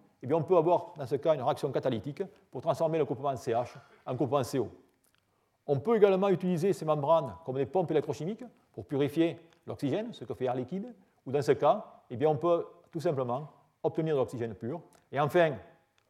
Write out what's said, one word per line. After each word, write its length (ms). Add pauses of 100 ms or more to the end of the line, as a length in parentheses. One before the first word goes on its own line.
(220)
eh 60
bien 100
on 60
peut 140
avoir 400
dans 100
ce 80
cas 180
une 80
réaction 300
catalytique 500 (300)
pour 100
transformer 360
le 80
couplement 300
C 180
H 220 (300)
en 100
couplement 280
C 160
O. 100 (960)
On 140
peut 160
également 340
utiliser 440
ces 100
membranes 500 (120)
comme 100
des 100
pompes 260
électrochimiques 520 (300)
pour 120
purifier 540 (260)
l'oxygène, 480
ce 120
que 80
fait 120
Air 100
Liquide, 380 (320)
ou 60
dans 100
ce 120
cas, 320 (240)
eh 80
bien, 100
on 100
peut 280 (260)
tout 80
simplement 500 (340)
obtenir 320
de 40
l'oxygène 360
pur. 260 (300)
Et 80
enfin, 340 (560)